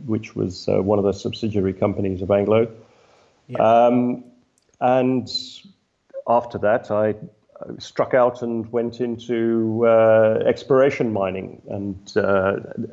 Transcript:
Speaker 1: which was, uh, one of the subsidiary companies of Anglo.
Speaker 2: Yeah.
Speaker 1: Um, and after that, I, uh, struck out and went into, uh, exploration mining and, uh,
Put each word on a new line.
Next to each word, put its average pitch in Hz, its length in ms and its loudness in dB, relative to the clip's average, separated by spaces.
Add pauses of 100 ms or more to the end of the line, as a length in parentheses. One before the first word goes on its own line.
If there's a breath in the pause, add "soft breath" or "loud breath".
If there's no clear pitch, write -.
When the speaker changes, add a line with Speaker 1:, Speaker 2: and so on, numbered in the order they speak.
Speaker 1:
which 107 280 -6
was, 98 320 -6
uh, 101 140 2
one 101 160 0
of 98 80 0
the 98 80 2
subsidiary 104 600 -4
companies 98 500 -4
of 90 80 -4
Anglo. 101 360 2 (800 soft breath)
Speaker 2:
Yeah. 127 120 -6
Speaker 1:
Um, 120 640 4 (580)
and 127 500 0 (960)
after - 300 0
that, 110 340 0
I, 107 200 0
uh, - 680 -16
struck - 340 -4
out 123 280 2
and 117 320 -6
went 117 260 -4
into, 117 880 -2
uh, 110 580 4
exploration 131 680 2
mining 95 560 -6
and, 101 480 -8
uh, 98 400 2 (360)